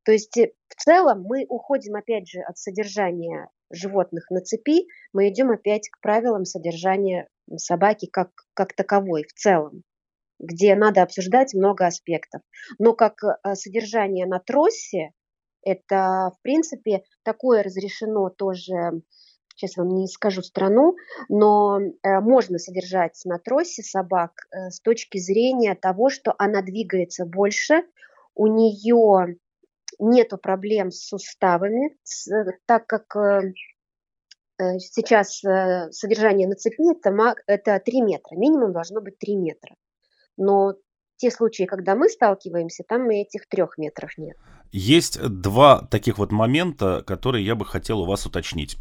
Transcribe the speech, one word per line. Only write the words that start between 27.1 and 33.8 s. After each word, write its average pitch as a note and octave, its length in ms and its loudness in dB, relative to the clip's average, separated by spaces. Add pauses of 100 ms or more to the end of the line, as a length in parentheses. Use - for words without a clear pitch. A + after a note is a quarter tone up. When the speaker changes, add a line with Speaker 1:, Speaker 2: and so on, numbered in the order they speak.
Speaker 1:
больше, G#3 580 0 (520)
у G#3+ 120 2
неё A3 800 4 (720)
нету A#3 380 4
проблем G3 540 -2
с - 160 -16
суставами, G3+ 960 -2
с, - 280 -14
э, G3 340 -2
так A3+ 220 2
как, G#3+ 280 -6
э, G3 380 0 (1080)